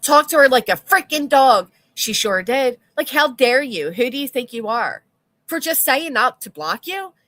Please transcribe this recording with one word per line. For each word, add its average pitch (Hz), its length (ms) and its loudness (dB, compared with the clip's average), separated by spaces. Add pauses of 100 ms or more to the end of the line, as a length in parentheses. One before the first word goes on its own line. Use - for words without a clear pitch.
Talk 302 280 4
to 330 80 0
her 277 120 6
like 254 200 2
a 190 40 2
freaking 302 560 -2
dog. 262 420 4 (220)
She - 200 -6
sure 196 300 -2
did. 247 360 -2 (180)
Like, 302 120 -4
how 302 200 2
dare 247 320 2
you? 175 300 -6
Who 240 180 -2
do 254 80 -8
you 277 100 -6
think 247 260 -8
you 226 140 -10
are? 220 360 -4 (420)
For 330 140 -6
just 320 240 -4
saying 294 300 -2
not 240 280 0
to - 80 -16
block 160 380 -8
you? 381 260 -10 (140)